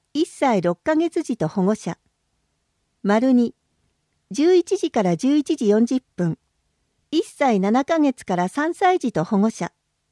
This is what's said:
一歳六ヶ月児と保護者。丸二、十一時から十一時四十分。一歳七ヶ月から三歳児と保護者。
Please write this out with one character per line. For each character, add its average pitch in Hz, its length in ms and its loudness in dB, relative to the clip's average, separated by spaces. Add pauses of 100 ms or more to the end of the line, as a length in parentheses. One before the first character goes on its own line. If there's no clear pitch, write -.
(140)
一 311 120 -2
歳 233 360 0
六 175 200 -2
ヶ 311 140 -2
月 330 260 -2
児 262 160 -6
と 156 100 -2
保 190 160 -4
護 214 120 0
者。 - 240 -10 (1040)
丸 226 300 2
二、 240 200 2 (800)
十 320 240 2
一 349 220 0
時 320 140 -4
か 220 120 0
ら 175 140 0
十 269 180 0
一 302 220 -2
時 220 100 -2
四 214 180 4
十 262 160 -2 (140)
分。 170 240 -4 (720)
一 330 120 0
歳 247 360 0
七 220 260 0
ヶ 330 140 0
月 285 260 0
か 180 120 -4
ら 180 100 0
三 311 260 -4
歳 370 240 2
児 247 140 -4
と 156 140 -2
保 214 120 -2
護 214 120 2
者。 - 220 -8 (400)